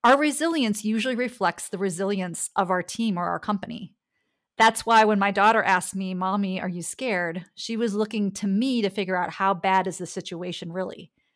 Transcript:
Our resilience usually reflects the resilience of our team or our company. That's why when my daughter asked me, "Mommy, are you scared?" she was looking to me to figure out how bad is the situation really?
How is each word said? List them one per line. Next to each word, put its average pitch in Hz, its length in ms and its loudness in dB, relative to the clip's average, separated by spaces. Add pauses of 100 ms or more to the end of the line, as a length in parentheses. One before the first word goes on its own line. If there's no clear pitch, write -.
Our 254 160 6
resilience 294 680 0
usually 226 300 0
reflects 226 520 -2
the 196 100 -8
resilience 190 760 -4
of 185 140 0
our 180 120 2
team 208 360 -2
or 175 80 -2
our 170 140 -4
company. - 560 -6 (600)
That's 226 280 4
why 220 180 8
when 214 160 4
my 202 120 2
daughter 208 300 6
asked 185 320 0
me, 190 200 -4
"Mommy, 185 480 0
are 180 80 -2
you 175 120 -6
scared?" 180 720 -4
she - 220 -8
was 220 180 0
looking 208 400 0
to 202 140 -4
me 233 340 2
to 196 80 0
figure 185 280 -2
out 180 140 -2
how 196 220 0
bad 190 340 2
is 175 100 -6
the 175 80 -8
situation 170 680 -10
really? 180 400 -8 (240)